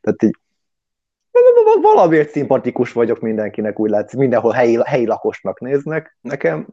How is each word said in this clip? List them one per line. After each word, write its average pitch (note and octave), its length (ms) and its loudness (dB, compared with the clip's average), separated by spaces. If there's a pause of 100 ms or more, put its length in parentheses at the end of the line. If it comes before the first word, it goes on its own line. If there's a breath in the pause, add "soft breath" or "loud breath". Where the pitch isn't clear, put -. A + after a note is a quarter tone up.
Tehát - 220 -2
így G#2 140 0 (1400)
valamiért F3 480 4
szimpatikus B2 640 -2
vagyok A#2 280 -2
mindenkinek, G#2+ 600 -6
úgy G#2+ 100 -2
látszik, G#2 300 -4
mindenhol A#2 320 0
helyi, A#2+ 320 2
helyi C3 220 -2
lakosnak G#2 540 -6
néznek. C#3+ 600 -6
Nekem, D3+ 520 -6